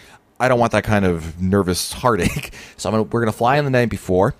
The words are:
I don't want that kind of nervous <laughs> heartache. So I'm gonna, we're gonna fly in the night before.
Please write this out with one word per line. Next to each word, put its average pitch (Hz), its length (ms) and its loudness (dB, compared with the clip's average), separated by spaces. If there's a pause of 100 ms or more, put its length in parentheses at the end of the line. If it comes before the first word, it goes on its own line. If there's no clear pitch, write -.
(400)
I 123 80 2
don't 127 100 2
want 117 140 0
that 104 120 0
kind 104 200 2
of 82 360 -2
nervous 92 520 0
<laughs> - 20 -10
heartache. 107 580 -2 (240)
So - 120 -6
I'm 104 60 0
gonna, 110 100 0
we're 117 160 -2
gonna 113 120 0
fly 123 240 0
in 147 80 0
the 139 60 -2
night 123 180 2
before. 95 520 0